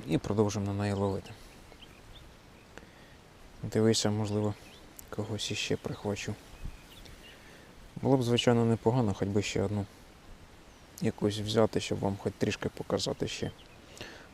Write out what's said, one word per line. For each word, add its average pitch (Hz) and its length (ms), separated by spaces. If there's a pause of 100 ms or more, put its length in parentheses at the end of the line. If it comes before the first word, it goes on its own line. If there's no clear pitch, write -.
і 156 100
продовжимо 104 480
на 101 80
неї 101 200
ловити. 98 380 (2250)
Дивися, 110 480
можливо, 104 420 (560)
когось 104 420
іще 107 240
прихвачу. - 600 (1700)
Було 131 160
б, 131 60
звичайно, 117 420
непогано, 113 480
хоч - 140
би 101 140
ще 101 220
одну 101 220 (1160)
якусь 107 380
взяти, 107 400
щоб 104 200
вам 98 180
хоч - 200
трішки 107 320
показати - 580
ще. 107 240 (840)